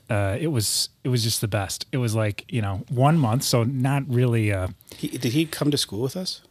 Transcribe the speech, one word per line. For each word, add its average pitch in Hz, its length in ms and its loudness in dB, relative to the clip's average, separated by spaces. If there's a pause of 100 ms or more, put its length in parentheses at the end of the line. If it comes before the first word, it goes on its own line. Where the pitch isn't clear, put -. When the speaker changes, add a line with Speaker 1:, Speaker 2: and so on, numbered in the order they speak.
Speaker 1:
uh, 101 300 0
it 151 80 -2
was, 117 420 0 (140)
it 127 60 -2
was 120 140 2
just 113 180 0
the 117 60 0
best. 101 440 -4
It 139 60 -2
was, 117 180 0
like, 107 340 -2
you 123 120 -2
know, 98 280 -4
one 143 280 6
month, 123 260 2
so 120 200 2
not 135 440 0
really, 117 440 2
uh, 92 160 -2 (280)
Speaker 2:
He, - 120 -8
did 123 260 -4
he 160 120 2
come 147 260 -2
to 139 60 2
school 101 240 -4
with 131 160 -4
us? - 340 -8